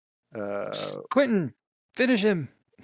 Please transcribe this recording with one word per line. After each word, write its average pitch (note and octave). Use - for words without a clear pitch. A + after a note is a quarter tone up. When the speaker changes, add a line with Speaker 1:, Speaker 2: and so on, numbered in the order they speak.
Speaker 1:
Uh, G2+
Speaker 2:
Psst, G2+
Quentin. A3
Finish A#3+
him. F#3